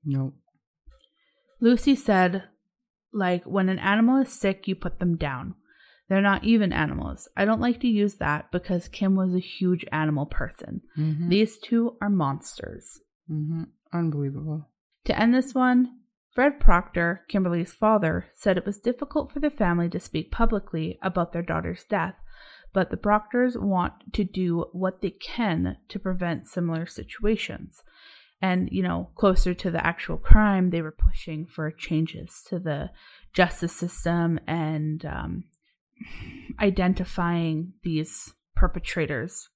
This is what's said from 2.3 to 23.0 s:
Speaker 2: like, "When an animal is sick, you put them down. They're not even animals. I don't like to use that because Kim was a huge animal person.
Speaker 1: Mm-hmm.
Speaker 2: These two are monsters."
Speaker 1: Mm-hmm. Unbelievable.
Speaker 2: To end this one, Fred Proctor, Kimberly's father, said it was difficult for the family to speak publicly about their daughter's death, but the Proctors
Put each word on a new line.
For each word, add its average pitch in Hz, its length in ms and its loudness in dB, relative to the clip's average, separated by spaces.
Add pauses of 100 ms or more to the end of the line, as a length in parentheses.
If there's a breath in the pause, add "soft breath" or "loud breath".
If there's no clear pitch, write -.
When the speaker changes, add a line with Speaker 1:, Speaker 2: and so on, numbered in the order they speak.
Speaker 2:
like, 180 300 0
"When 190 260 0
an 180 120 -2
animal 233 420 4
is 262 100 -2
sick, - 360 -2
you 190 80 -2
put - 240 -6
them 175 160 0
down. 143 400 -6 (520 soft breath)
They're 190 140 2
not 202 220 2
even 214 280 4
animals. - 640 -4
I 196 80 2
don't 220 160 2
like 240 200 0
to 254 80 0
use 208 300 2
that 151 340 -4
because 175 340 -4
Kim 190 300 0
was 185 180 0
a 180 60 2
huge 180 500 -2
animal 151 360 -2
person. - 560 -6 (140)
Speaker 1:
Mm-hmm. 156 340 -2
Speaker 2:
These 214 280 2
two 233 420 0
are 208 100 -2
monsters." - 920 -4 (280)
Speaker 1:
Mm-hmm. 156 360 -6 (280)
Unbelievable. 151 760 -4 (380)
Speaker 2:
To - 140 0
end 233 140 4
this 262 200 0
one, 247 440 2 (360)
Fred 277 240 2
Proctor, 175 720 4
Kimberly's 175 460 -2
father, 175 600 0
said 190 220 0
it 170 80 -4
was 202 140 -6
difficult 277 520 -4
for - 80 -8
the 294 120 0
family 170 400 0
to 175 100 -6
speak - 320 -8
publicly 190 680 -2
about 175 320 -4
their 170 80 -4
daughter's 170 420 -6
death, 185 300 -4 (580 loud breath)
but 185 180 0
the 180 60 -6
Proctors 233 640 0